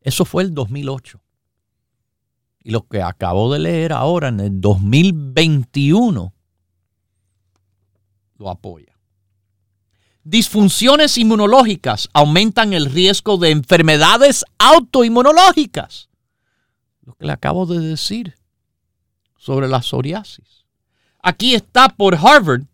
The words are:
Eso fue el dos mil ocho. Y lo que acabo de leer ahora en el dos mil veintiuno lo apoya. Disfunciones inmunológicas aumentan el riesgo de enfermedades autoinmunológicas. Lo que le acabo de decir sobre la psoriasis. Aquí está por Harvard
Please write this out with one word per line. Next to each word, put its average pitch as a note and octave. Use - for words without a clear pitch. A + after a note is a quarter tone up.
Eso C#3
fue -
el F#3
dos B2
mil C#3
ocho. C3
Y A2
lo A2
que G2+
acabo F#2
de D3
leer E3
ahora D3
en A2
el G2
dos F#2+
mil C#3+
veintiuno C#3+
lo G2
apoya. E2+
Disfunciones A3+
inmunológicas G#3+
aumentan G3
el D#3
riesgo F#3
de E3+
enfermedades D#3+
autoinmunológicas. C4+
Lo -
que -
le D3
acabo E3
de E3+
decir D#3+
sobre C3+
la C3
psoriasis. -
Aquí A#3
está B3
por G3
Harvard E3